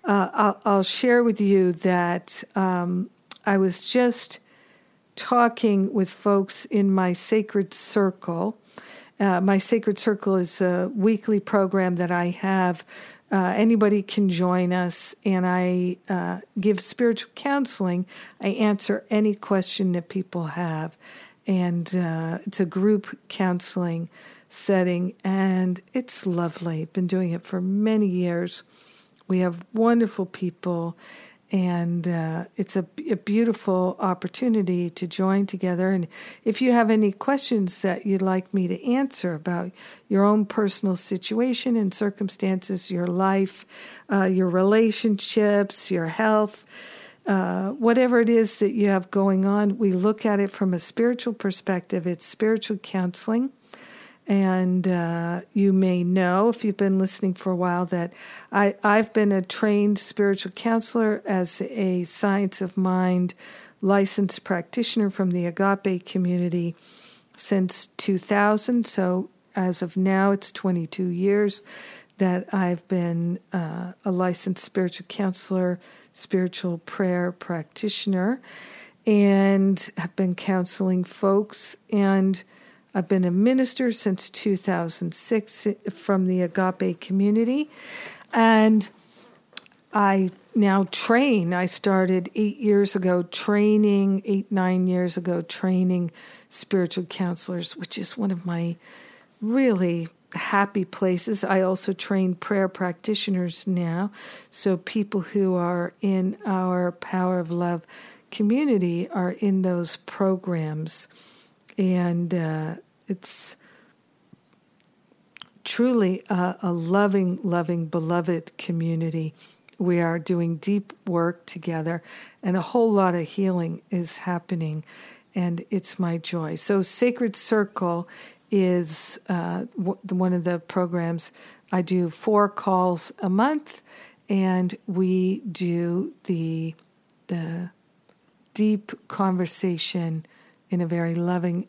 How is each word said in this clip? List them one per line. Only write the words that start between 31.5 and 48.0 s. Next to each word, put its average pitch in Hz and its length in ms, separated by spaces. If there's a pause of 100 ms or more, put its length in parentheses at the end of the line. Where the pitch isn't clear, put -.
and, 175 580
uh, 165 360 (120)
it's - 200
a, 180 100 (240)
a 208 60
beautiful 202 840
opportunity 185 920
to 170 180
join 190 380
together. 185 460
And 185 160 (380)
if 226 180
you 254 100
have 233 180
any 214 220
questions 220 720
that 185 240
you'd 190 160
like 185 320
me 190 140
to 185 220
answer 254 440
about 175 360 (380)
your 196 160
own 208 220
personal 202 500
situation 233 800
and 202 160
circumstances, 190 960
your 175 160
life, 190 600 (440)
uh, 196 140
your 185 240
relationships, 208 1400
your 170 160
health, 214 580 (600)
uh, 190 460
whatever 247 480